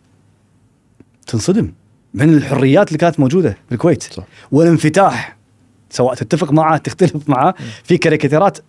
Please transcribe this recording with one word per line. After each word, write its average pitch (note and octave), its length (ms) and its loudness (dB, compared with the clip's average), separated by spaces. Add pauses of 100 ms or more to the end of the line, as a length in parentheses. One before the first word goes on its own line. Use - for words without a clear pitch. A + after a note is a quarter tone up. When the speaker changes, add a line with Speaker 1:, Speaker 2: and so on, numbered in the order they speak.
(1300)
Speaker 1:
تنصدم B2 440 -2 (420)
من D3+ 200 2
الحريات C#3 540 2
اللي D#3 100 -6
كانت E3 220 0
موجودة C#3+ 380 0 (120)
بالكويت. D3+ 340 -2
Speaker 2:
صح. - 200 -16 (280)
Speaker 1:
والانفتاح، D3+ 840 2 (520)
سواء B2+ 260 -2
تتفق D#3 360 -4
معه، D#3 260 2
تختلف D3 520 -4
معه. C#3+ 300 0
Speaker 2:
مم. C3+ 60 -12 (180)
Speaker 1:
في F3+ 140 0
كاريكاتيرات D#3 600 0 (100)